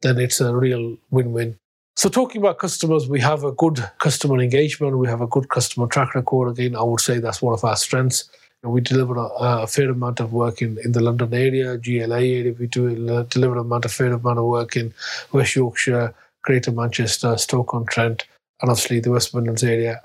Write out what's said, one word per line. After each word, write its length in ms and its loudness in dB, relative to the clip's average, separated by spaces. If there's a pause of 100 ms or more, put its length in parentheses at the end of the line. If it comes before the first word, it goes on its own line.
then 160 4
it's 220 0
a 140 2
real 440 0 (120)
win-win. 460 0 (380)
So 140 2
talking 320 0
about 180 2
customers, 480 0
we 140 0
have 240 2
a 80 -2
good 320 2 (140)
customer 420 2
engagement. 560 2
We 120 2
have 120 -2
a 60 -2
good 240 0
customer 360 0
track 280 0
record. 440 0
Again, 160 -2
I 80 -2
would 180 2
say 180 0
that's 240 -4
one 100 2
of 120 -2
our 120 0
strengths. 540 0 (320)
You 60 -8
know, 20 -4
we 100 2
deliver 360 0
a, 120 -4 (340)
a 40 -2
fair 240 0
amount 280 -4
of 140 -4
work 300 -2
in, 220 -4
in 80 0
the 100 2
London 320 0
area, 420 0
G 240 -2
L 140 -2
A 20 -2
area. 420 0
We 80 -4
do 220 0
a, 360 -2
deliver 320 0
a 40 -2
amount, 240 -2
a 60 -4
fair 220 0
amount 260 0
of 80 2
work 280 0
in 200 -4 (380)
West 220 2
Yorkshire, 600 0 (280)
Greater 300 2
Manchester, 640 0
Stoke-on-Trent, 920 -2 (360)
and 80 2
obviously 300 0
the 100 0
West 240 0
Midlands 280 -2
area. 420 0